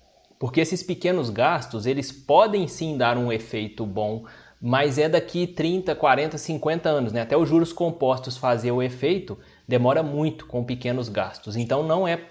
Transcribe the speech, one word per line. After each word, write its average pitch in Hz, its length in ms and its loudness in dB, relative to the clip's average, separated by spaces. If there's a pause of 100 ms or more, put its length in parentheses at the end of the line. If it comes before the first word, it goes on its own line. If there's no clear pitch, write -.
(380)
Porque 123 220 0
esses 165 220 0
pequenos 170 480 -2
gastos, 120 560 0
eles 135 240 -2
podem 196 560 4
sim 156 320 -6
dar 120 180 4
um 120 160 0
efeito 110 540 -6
bom, 107 380 -4 (360)
mas 131 380 2
é 156 100 4
daqui 165 380 0
trinta, 170 480 -2
quarenta, 147 440 2
cinquenta 160 500 -2
anos, 131 240 0
né? 117 100 -2
Até 120 140 0
os 156 120 2
juros 165 240 4
compostos 131 680 -2
fazer 120 340 0
o 127 100 2
efeito, 139 560 -2 (300)
demora 127 340 4
muito 151 440 -2
com 123 180 -4
pequenos 123 460 -4
gastos. 104 460 -6
Então, 123 260 0
não 165 260 2
é 170 80 0 (140)